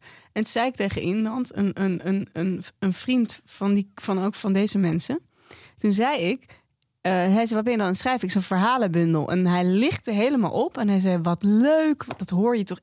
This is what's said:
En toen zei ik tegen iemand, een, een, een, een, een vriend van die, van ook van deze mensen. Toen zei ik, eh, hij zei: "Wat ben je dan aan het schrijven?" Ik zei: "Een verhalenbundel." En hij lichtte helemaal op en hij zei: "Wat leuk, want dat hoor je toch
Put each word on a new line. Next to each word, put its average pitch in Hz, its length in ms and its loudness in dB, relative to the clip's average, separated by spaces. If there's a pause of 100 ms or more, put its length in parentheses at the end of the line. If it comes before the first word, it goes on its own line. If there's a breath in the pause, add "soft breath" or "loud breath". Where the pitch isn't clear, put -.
(240 loud breath)
En 214 200 -6
toen - 80 0
zei 233 160 0
ik 254 80 -4
tegen 196 260 -2
iemand, 220 540 -2
een, 196 280 -2
een, 180 240 -2
een, 196 260 -2
een, 175 300 -4 (160)
een 190 140 0
vriend 247 520 -2
van 202 280 -2
die, 202 220 0
van 190 280 -2
ook 202 120 -2
van 196 180 0
deze 208 240 2
mensen. 175 420 0 (580 loud breath)
Toen 208 160 0
zei 233 280 0
ik, 190 240 -4 (560 soft breath)
eh, 185 100 0
hij 190 340 2
zei: 226 80 0
"Wat 214 100 0
ben 240 80 0
je 233 60 0
dan 208 100 0
aan 180 60 0
het - 80 0
schrijven?" 254 220 -2
Ik 185 80 -4
zei: 190 120 2
"Een - 140 0
verhalenbundel." 170 720 2
En 180 140 2
hij 180 200 2
lichtte 226 460 0
helemaal 220 400 0
op 277 260 -2
en 214 100 0
hij 196 120 2
zei: 185 180 2
"Wat 170 260 -2
leuk, 285 600 4
want - 160 -10
dat 185 100 -8
hoor 220 280 2
je 202 60 -2
toch 185 200 -6